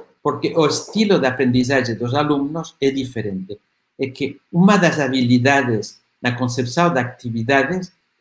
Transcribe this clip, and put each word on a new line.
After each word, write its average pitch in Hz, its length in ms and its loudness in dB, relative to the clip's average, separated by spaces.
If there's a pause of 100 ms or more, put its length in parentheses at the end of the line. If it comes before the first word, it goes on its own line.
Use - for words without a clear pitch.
(240)
porque 139 320 -4
o 160 100 4
estilo 196 540 0
de 131 80 2
aprendizagem 123 680 0
dos 120 200 -4
alunos 147 640 -2
é 139 80 2
diferente. 104 720 -6 (400)
É 135 80 -4
que - 320 -8 (120)
uma 196 260 4
das 165 220 2
habilidades 127 1000 2 (220)
na 123 100 0
concepção 127 600 0
de 135 60 0
atividades 123 920 -2 (300)